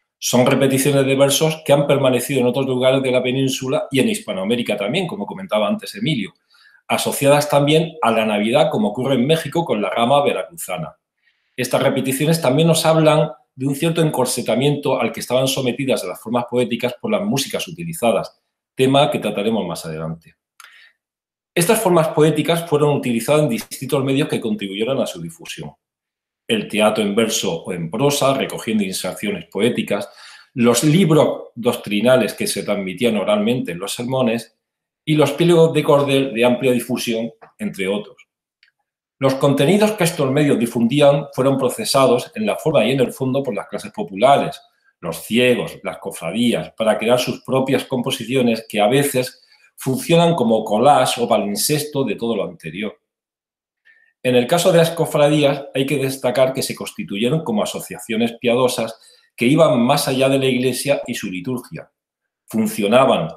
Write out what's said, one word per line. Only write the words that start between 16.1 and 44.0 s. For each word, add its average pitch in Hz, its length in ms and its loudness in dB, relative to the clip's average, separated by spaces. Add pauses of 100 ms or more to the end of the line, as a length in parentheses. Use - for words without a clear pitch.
formas 120 280 -4
poéticas 120 500 -2
por 110 120 -6
las 104 100 2
músicas 110 460 -4
utilizadas, 85 720 -4 (340)
tema 139 360 4
que 131 80 -2
trataremos 104 460 -4
más 82 200 -8
adelante. 80 500 -10 (1200)
Estas 196 280 2
formas 175 280 2
poéticas 156 600 0
fueron 147 260 2
utilizadas 135 460 0
en 147 80 0
distintos 127 540 -4
medios 135 240 0
que 131 120 -4
contribuyeron 107 600 -4
a 101 60 -4
su - 120 -12
difusión. 82 540 -14 (760)
El 110 200 -2
teatro 107 360 2
en 101 120 -2
verso 110 480 -2
o 95 100 -8
en 82 160 -6
prosa, 135 460 0
recogiendo 104 480 -2
inserciones 92 680 -6
poéticas, 107 560 -2 (460)
los 120 300 2
libros 156 720 4
doctrinales 113 800 2
que 104 100 -6
se 98 180 -4
transmitían 101 540 -2
oralmente 104 540 0
en 85 80 -10
los 98 140 -8
sermones 120 640 -4 (480)
y 156 120 0
los 143 160 4
pliegos 165 420 4
de 147 100 0
cordel 135 500 2
de 113 120 2
amplia 123 260 2
difusión, 117 600 -4 (260)
entre 95 300 -6
otros. 104 280 -4 (1040)
Los 135 140 2
contenidos 156 600 4
que 180 100 -2
estos 147 280 0
medios 143 280 2
difundían 143 760 2
fueron 135 240 0
procesados 120 800 0
en 110 100 -4
la 98 100 0
forma 110 300 0
y 120 60 0
en 139 80 0
el 120 120 0
fondo 131 300 -4
por 123 140 -6
las - 120 -8
clases 104 240 -10
populares, - 720 0 (380)